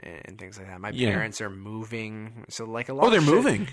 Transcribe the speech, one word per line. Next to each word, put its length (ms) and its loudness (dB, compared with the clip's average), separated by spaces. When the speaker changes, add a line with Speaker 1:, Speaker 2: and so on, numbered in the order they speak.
Speaker 1:
and, 220 -14
and 120 -18
things 200 -18
like 80 -16
that. 120 -14
My 120 -8
Speaker 2:
Yeah. 220 0
Speaker 1:
parents 280 -4
are 80 -6
moving, 640 -12
so, 160 -10
like, 240 -8
a 40 -6
lot 120 4
Speaker 2:
Oh, 40 8
they're 100 8
Speaker 1:
of 40 6
shit 100 8
Speaker 2:
moving? 380 4